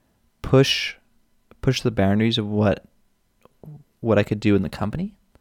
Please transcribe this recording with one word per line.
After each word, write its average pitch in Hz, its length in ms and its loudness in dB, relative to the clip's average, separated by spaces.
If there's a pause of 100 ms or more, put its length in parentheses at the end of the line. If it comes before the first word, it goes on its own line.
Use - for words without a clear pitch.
(420)
push, - 540 0 (680)
push 131 200 -2
the 123 80 -2
boundaries 110 480 0
of 107 80 -4
what, 104 380 0 (1160)
what 110 180 2
I 104 40 4
could 104 180 -2
do 104 140 4
in 95 80 2
the - 60 -4
company 156 460 -6 (260)